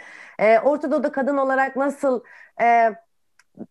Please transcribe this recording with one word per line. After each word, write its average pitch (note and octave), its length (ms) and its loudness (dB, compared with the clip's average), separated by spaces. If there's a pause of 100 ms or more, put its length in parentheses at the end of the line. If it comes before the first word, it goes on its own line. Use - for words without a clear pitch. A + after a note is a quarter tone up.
(400)
e, A3 200 4
Orta D4 320 -2
Doğu'da C#4 200 -2
kadın C4+ 260 -4
olarak C4+ 380 -2
nasıl, C4+ 480 -2 (380)
e, A#3 340 2 (760)